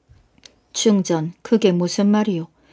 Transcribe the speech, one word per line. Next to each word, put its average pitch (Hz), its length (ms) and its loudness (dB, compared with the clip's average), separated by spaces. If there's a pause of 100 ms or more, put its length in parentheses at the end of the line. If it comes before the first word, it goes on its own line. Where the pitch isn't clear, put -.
(760)
"중전, 180 680 0
그게 214 320 0
무슨 175 380 0
말이오? 208 380 -2 (240)